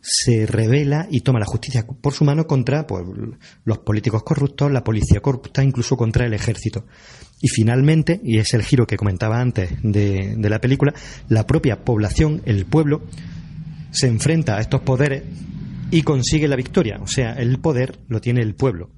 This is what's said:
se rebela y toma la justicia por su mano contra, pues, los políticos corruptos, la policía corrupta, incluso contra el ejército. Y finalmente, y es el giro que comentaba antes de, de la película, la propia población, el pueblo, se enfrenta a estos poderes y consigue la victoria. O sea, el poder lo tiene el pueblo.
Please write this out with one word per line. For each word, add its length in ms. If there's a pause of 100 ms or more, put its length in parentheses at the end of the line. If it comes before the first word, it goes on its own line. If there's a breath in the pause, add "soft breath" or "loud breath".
se 440
rebela 640
y 120
toma 180
la 60
justicia 400
por 280
su 120
mano 220
contra, 400
pues, 160 (600 loud breath)
los 160
políticos 440
corruptos, 480
la 120
policía 380
corrupta, 420
incluso 340
contra 280
el 80
ejército. 520 (560 loud breath)
Y 80
finalmente, 720
y 140
es 160
el 100
giro 240
que 100
comentaba 440
antes 300 (120)
de, 540
de 120
la 120
película, 320 (340 loud breath)
la 180
propia 380
población, 640
el 200
pueblo, 360 (880 loud breath)
se 160
enfrenta 500
a 40
estos 200
poderes 420 (680)
y 120
consigue 440
la 80
victoria. 460
O 60
sea, 260
el 260
poder 480
lo 140
tiene 200
el 140
pueblo. 420